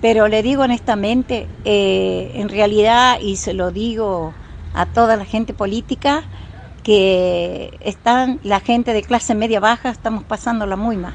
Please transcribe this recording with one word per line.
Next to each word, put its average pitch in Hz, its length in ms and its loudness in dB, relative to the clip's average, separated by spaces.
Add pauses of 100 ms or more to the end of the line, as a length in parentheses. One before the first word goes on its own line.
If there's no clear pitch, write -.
pero 220 260 6
le 214 140 2
digo 269 220 2
honestamente, 240 840 0 (160)
eh, 190 680 0
en 208 160 -6
realidad, 214 720 4
y 196 140 -2
se 185 180 -6
lo 185 160 -2
digo 196 640 -4 (400)
a 175 140 -2
toda 233 280 4
la 202 100 -4
gente 220 280 -4
política, 240 720 -2 (580)
que 185 1000 2
están, 247 600 0
la 202 200 0
gente 240 320 0
de 214 100 0
clase 240 320 0
media 220 240 0
baja, 233 320 0
estamos 220 320 -6
pasándola 214 520 -4
muy 214 220 -2
mal, - 180 -8